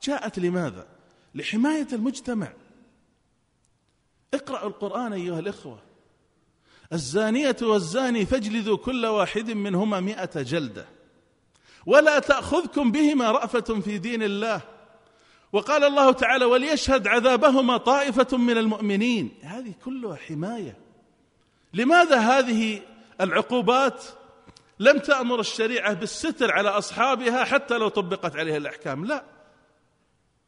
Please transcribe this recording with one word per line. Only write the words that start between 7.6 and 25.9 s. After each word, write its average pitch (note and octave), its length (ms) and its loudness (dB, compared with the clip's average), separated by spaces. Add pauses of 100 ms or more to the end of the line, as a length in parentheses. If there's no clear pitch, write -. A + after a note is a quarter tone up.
والزاني G#3+ 640 0
فاجلدوا G#3+ 500 0
كل B3 300 -4
واحد G#3+ 440 -2
منهما G3+ 500 -2
مئة F3+ 420 -6
جلدة، B2 440 -6 (1000)
ولا D4 320 6
تأخذكم C#4+ 760 0
بهما D4 380 2
رأفة A3+ 500 -2
في G#3 180 -6
دين A3+ 240 -4
الله." G#3 380 -2 (920)
وقال C#4+ 320 2
الله C#4 280 6
تعالى: B3+ 320 2
"وليشهد B3+ 640 2
عذابهما B3 680 4
طائفة C4 600 2
من A#3+ 220 2
المؤمنين." G#3+ 720 0 (120)
هذه G#3+ 300 -14 (120)
كلها B3 320 -10
حماية. E3 600 -10 (960)
لماذا D4 440 6
هذه A3+ 640 2 (400)
العقوبات A#3 840 0 (760)
لم C#4 200 6
تأمر B3 420 0
الشريعة A3 520 -2